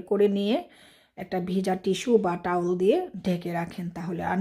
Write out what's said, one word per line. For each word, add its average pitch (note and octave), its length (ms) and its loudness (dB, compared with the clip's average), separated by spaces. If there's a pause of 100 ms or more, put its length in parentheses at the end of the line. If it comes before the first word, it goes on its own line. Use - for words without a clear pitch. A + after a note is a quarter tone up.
(100)
করে G3+ 180 4
নিয়ে G3+ 280 0 (640)
একটা F#3 200 -4 (100)
ভিজা F#3 280 0
টিস্যু F#3+ 420 0
বা F#3 180 0
টাওয়েল F3+ 420 0
দিয়ে G3+ 180 6 (260)
ঢেকে F3 300 -2
রাখেন E3+ 340 -6 (100)
তাহলে, E3+ 280 -6
আর F3+ 160 -2